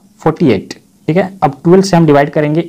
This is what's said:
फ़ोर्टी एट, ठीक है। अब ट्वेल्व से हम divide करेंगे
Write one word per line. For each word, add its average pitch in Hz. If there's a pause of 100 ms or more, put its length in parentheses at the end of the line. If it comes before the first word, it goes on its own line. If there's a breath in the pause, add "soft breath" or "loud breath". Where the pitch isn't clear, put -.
(200)
फ़ोर्टी 156
एट, - (340)
ठीक 156
है। 196
अब 139
ट्वेल्व 185
से 190
हम 170
divide 143
करेंगे 151